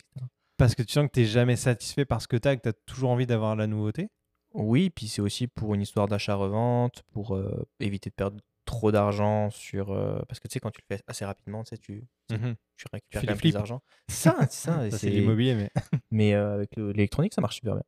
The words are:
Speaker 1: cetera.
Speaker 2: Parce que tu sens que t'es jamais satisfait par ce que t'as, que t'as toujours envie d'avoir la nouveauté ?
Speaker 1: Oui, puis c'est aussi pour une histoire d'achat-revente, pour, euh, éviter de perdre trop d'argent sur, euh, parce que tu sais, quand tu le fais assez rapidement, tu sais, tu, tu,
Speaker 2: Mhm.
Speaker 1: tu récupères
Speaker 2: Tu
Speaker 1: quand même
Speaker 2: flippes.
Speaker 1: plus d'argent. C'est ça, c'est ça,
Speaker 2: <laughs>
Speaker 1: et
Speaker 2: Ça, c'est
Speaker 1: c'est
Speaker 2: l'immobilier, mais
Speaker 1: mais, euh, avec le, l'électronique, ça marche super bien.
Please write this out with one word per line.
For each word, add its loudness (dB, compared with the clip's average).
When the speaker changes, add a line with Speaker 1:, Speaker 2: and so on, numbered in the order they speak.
Speaker 1:
cetera. -12
Speaker 2:
Parce 6
que -2
tu -6
sens 4
que -8
t'es 4
jamais 4
satisfait 0
par -2
ce -12
que 0
t'as, 2
que -6
t'as -2
toujours -2
envie 2
d'avoir 2
la 0
nouveauté ? -2
Speaker 1:
Oui, 4
puis -10
c'est -4
aussi -2
pour -4
une 0
histoire 0
d'achat-revente, -2
pour, -6
euh, -4
éviter -6
de -16
perdre -4
trop 0
d'argent 2
sur, -8
euh, -2
parce -12
que -14
tu -10
sais, -6
quand -6
tu -18
le -6
fais -16
assez -10
rapidement, -10
tu -16
sais, -12
tu, -14
tu, -4
Speaker 2:
Mhm. -4
Speaker 1:
tu -18
récupères -8
Speaker 2:
Tu 0
Speaker 1:
quand 0
même -2
Speaker 2:
flippes. 4
Speaker 1:
plus -2
d'argent. -4
C'est 4
ça, 6
c'est -4
ça, -
Speaker 2:
<laughs> 0
Speaker 1:
et -2
Speaker 2:
Ça, -2
c'est -2
Speaker 1:
c'est 2
Speaker 2:
l'immobilier, 4
mais -2
Speaker 1:
mais, 4
euh, 2
avec -4
le, -4
l'électronique, 2
ça -2
marche -2
super -2
bien. -4